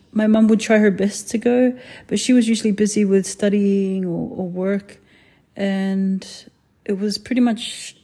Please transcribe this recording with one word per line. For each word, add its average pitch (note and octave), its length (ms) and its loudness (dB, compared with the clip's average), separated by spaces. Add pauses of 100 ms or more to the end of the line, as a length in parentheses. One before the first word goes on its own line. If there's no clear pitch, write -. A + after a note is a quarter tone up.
(140)
my G#3+ 120 2
mum A3 220 4
would G#3+ 120 4
try A3 200 2
her G#3+ 100 6
best F#3+ 400 -4
to A3+ 80 -4
go, B3 400 2 (300)
but G#3+ 120 -2
she B3+ 140 2
was A#3 140 4
usually A3 240 0
busy G#3 340 2
with G3 220 2
studying G3 760 0
or, E3+ 320 -6
or F#3 140 -6
work. F#3+ 500 -6 (560)
And F#3+ 680 -2 (600)
it G3+ 120 -4
was G#3 220 -4
pretty B3+ 220 -2
much - 640 -4